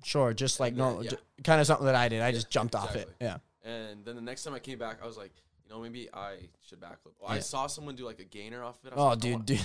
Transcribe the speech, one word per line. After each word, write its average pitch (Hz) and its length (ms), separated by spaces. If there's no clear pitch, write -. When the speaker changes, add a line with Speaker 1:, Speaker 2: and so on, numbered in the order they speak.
Speaker 1:
Sure, 127 300
just 123 260
like 123 120
Speaker 2:
And 123 100
then, 127 140
Speaker 1:
no, - 60
Speaker 2:
yeah. - 100
Speaker 1:
ju-, 131 60
kinda 156 200
something 143 220
that 135 80
I 120 160
did. 113 140
I 120 60
Speaker 2:
Yeah, - 20
Speaker 1:
just 113 180
jumped 113 240
off 101 220
it. 101 120
Speaker 2:
exactly. - 80
Speaker 1:
Yeah. 98 100
Speaker 2:
And 110 420
then 117 120
the 120 80
next 127 200
time 147 120
I 120 40
came 127 200
back, 113 240
I - 20
was 113 120
like, 98 260
"You 95 60
know, 110 100
maybe 117 320
I 95 380
should 87 180
backflip." - 400
Well, 98 100
I 123 60
Speaker 1:
Yeah. 185 60
Speaker 2:
saw 139 260
someone 143 280
do, 123 100
like, 110 140
a 98 60
gainer 110 380
off 120 160
of - 80
it. 127 60
I - 20
Speaker 1:
Oh, 139 140
Speaker 2:
was 117 80
like, - 40
Speaker 1:
dude, 120 80
Speaker 2:
"I 117 60
wanna, 110 100
Speaker 1:
dude. 127 200